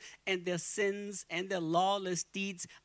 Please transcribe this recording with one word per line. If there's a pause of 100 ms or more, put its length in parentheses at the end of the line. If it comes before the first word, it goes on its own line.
(260)
and
their
sins
and
their
lawless
deeds. (180)